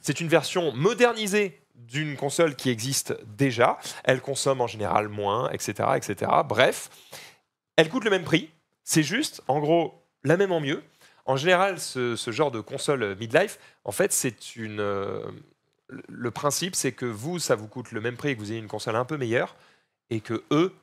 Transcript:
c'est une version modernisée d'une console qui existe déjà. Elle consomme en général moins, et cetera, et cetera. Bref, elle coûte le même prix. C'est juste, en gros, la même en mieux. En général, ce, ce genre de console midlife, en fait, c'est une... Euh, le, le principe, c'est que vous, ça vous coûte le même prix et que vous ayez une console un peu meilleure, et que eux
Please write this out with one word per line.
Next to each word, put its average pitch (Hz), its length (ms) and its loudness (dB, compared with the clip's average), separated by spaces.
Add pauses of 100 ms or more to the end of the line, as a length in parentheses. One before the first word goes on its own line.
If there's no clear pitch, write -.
c'est 143 180 -2
une 170 80 -4
version 165 440 2
modernisée 208 880 2 (140)
d'une 131 420 -6
console 143 380 2
qui - 160 0
existe 123 460 -2 (100)
déjà. 120 520 2 (260)
Elle 131 160 4
consomme 135 400 0
en 120 80 2
général 104 400 0
moins, 104 420 0
et - 80 -6
cetera, 110 400 0
et - 40 -4
cetera. 107 420 0
Bref, 123 460 2 (880)
elle 160 120 8
coûte 226 160 -4
le 220 60 2
même 185 140 2
prix. 147 260 0 (340)
C'est - 180 4
juste, 208 460 -2
en 139 100 2
gros, 151 420 2 (220)
la 151 140 4
même 190 160 2
en 170 80 0
mieux. 151 240 -4 (400)
En 131 120 0
général, 180 420 2
ce, 120 380 -4
ce - 140 -6
genre 139 200 0
de 110 100 -6
console 127 600 -2
midlife, 143 380 0 (260)
en - 80 -6
fait, 196 200 0
c'est - 440 -4
une... 107 240 -8
Euh, 101 420 -4 (640)
le, - 200 -16
le 120 220 -6
principe, 147 460 -2
c'est 131 160 -2
que - 140 -6
vous, 123 320 -6
ça 139 180 2
vous 107 100 -10
coûte 117 260 -12
le 110 80 -6
même 120 160 -4
prix 143 140 -4
et 135 60 -2
que 107 40 -12
vous 104 120 -8
ayez 113 80 -8
une 107 80 -14
console 110 280 -4
un 123 80 2
peu 151 120 -6
meilleure, 127 400 -2 (540)
et 110 100 -2
que 110 220 -6 (100)
eux 175 200 2 (100)